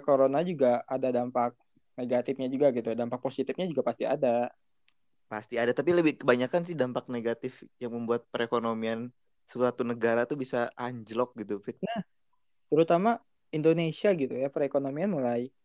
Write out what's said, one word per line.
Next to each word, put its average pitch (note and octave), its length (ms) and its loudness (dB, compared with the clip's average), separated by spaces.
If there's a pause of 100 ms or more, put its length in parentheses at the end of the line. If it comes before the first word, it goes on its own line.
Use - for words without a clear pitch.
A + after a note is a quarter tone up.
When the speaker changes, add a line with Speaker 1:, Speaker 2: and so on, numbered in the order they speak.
Speaker 1:
corona C3+ 400 4
juga C3+ 400 2
ada C3 320 -2
dampak B2 340 0 (480)
negatifnya B2+ 540 -2
juga C#3 140 4 (100)
gitu. A#2 160 -4
Dampak A#2+ 320 -4
positifnya C#3 460 -4
juga C#3+ 160 -2
pasti - 180 -4
ada. B2 440 0 (840)
Speaker 2:
Pasti G#2+ 300 -8
ada, A#2+ 120 2
tapi C#3+ 240 0
lebih D#3 240 4
kebanyakan B2+ 460 2
sih F3 100 -8
dampak B2+ 320 -2
negatif A#2 560 -6 (160)
yang A#2+ 160 -6
membuat A#2 360 -2
perekonomian A2+ 760 -2 (420)
suatu B2 300 0
negara A#2 480 0
tuh D3+ 80 -4
bisa B2+ 400 -2
anjlok A#2+ 640 -4
gitu, G2+ 240 -6
Fit. - 200 -10
Speaker 1:
Nah, G#3 160 -4 (720)
terutama E3+ 380 4 (480)
Indonesia D#3+ 520 2 (120)
gitu B2+ 120 -2 (100)
ya, C#3 120 0
perekonomian C#3+ 640 -2
mulai A#2+ 240 0 (240)